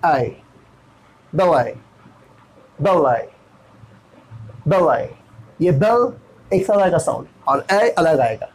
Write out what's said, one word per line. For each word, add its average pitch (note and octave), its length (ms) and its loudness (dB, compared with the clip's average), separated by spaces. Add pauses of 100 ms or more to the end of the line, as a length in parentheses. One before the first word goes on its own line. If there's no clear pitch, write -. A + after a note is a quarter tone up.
आई, C3+ 320 0 (960)
दवाई, E3 400 2 (1080)
दवाई, C#3+ 400 2 (1500)
दवाई। E3 380 2 (540)
ये F3+ 100 2
बेल G#3+ 420 2 (400)
एक F#3+ 140 0
साथ G#3 120 0
आएगा F#3 200 2
साउंड - 280 -4 (220)
और C#3 240 0
ए G#3+ 160 2 (100)
अलग D#3+ 220 2
आएगा A2+ 340 -2